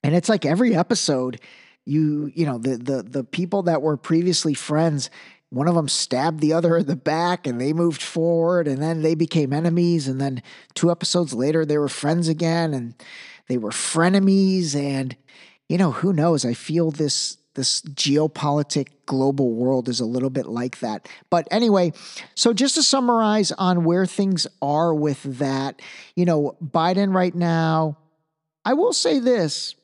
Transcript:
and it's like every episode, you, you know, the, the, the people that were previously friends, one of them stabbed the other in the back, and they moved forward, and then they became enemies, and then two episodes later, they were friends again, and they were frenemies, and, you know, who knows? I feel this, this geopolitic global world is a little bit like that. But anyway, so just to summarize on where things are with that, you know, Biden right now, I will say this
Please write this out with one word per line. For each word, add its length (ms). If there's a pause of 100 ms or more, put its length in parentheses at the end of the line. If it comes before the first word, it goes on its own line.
and 100
it's 160
like 160
every 300
episode, 640 (420)
you, 520
you 100
know, 140
the, 180
the, 240
the 220
people 400
that 180
were 160
previously 560
friends, 560 (400)
one 180
of 80
them 140
stabbed 520
the 120
other 240
in 80
the 100
back, 520
and 120
they 140
moved 280
forward, 680
and 140
then 200
they 140
became 380
enemies, 540
and 140
then 220 (320)
two 160
episodes 420
later, 320
they 120
were 120
friends 380
again, 460
and 220 (520)
they 100
were 140
frenemies, 1040
and, 400 (540)
you 80
know, 140
who 220
knows? 320
I 80
feel 360
this, 480 (160)
this 280
geopolitic 1040 (180)
global 480
world 340
is 120
a 60
little 260
bit 160
like 320
that. 280 (220)
But 220
anyway, 420 (400)
so 180
just 240
to 60
summarize 680
on 320
where 240
things 400 (140)
are 320
with 280 (160)
that, 440 (340)
you 100
know, 380
Biden 500
right 220
now, 640 (680)
I 80
will 200
say 260
this 640